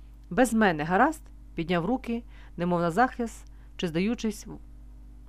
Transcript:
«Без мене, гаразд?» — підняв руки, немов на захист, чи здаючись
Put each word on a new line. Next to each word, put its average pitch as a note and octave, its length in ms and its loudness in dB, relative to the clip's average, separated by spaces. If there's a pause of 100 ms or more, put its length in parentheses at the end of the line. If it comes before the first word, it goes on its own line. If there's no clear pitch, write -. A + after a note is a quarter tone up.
(300)
«Без A3 240 4
мене, F#3 300 4
гаразд?» — G3+ 380 4 (340)
підняв E3 300 0
руки, A#3+ 380 -2 (340)
немов F3 220 2
на E3+ 120 2
захист, A#3 540 0 (300)
чи F#3 120 -4
здаючись G3+ 600 -2 (800)